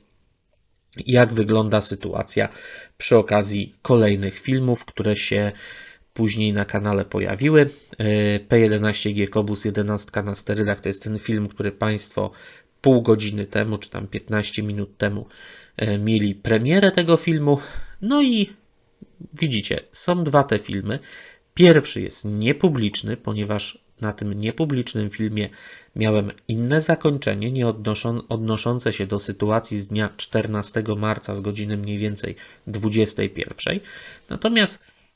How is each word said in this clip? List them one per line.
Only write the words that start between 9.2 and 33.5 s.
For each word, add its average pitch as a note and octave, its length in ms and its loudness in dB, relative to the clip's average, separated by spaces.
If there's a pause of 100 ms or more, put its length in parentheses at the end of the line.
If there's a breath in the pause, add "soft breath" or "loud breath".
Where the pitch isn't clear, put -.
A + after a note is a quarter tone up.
Kobus, G#2 360 -2
jedenastka G#2 580 -2
na G2+ 120 -6
sterydach, G#2 460 -2
to - 80 -6
jest - 140 -6
ten G#2+ 160 -6
film, G#2+ 300 -2
który G2+ 240 -6
Państwo G#2 580 -4 (500 loud breath)
pół B2+ 220 6
godziny G#2 440 2
temu, G#2+ 320 -2
czy - 120 -16
tam G2+ 160 -10
piętnaście G#2+ 560 -4
minut G#2 340 -6
temu, G#2 300 -2 (500 loud breath)
e, G#2 220 0
mieli G#2 360 2
premierę C3+ 560 2
tego E3+ 260 4
filmu. D3 420 2 (440 loud breath)
No C#4 200 2
i A#3 280 2 (840)
widzicie, C3 460 -2 (120)
są F3 320 -2
dwa C#3+ 200 4
te A2 140 0
filmy. G2+ 400 -6 (560 loud breath)
Pierwszy D#3+ 460 6
jest F#2+ 240 -8
niepubliczny, G#2+ 920 0
ponieważ G#2+ 640 -6 (220)
na G#2+ 120 -4
tym G#2 200 -6
niepublicznym A2+ 800 -4
filmie G#2 380 -4 (480 loud breath)
miałem G#2+ 340 2 (180)
inne A#2+ 320 0
zakończenie, C#3 720 0
nie B2+ 160 0
odnoszą-, A2 640 -2
odnoszące A2+ 640 -2
się G2 140 -4
do G2 140 -2
sytuacji G#2+ 600 -2
z G2 60 -8
dnia G#2 300 -2
czternastego G#2+ 800 -4
marca G#2+ 380 -4
z G2+ 60 -6
godziny G#2 360 -4
mniej G2+ 220 -6
więcej G#2 380 -6 (300 loud breath)
dwudziestej G#2 640 0
pierwszej. - 500 -6 (500 loud breath)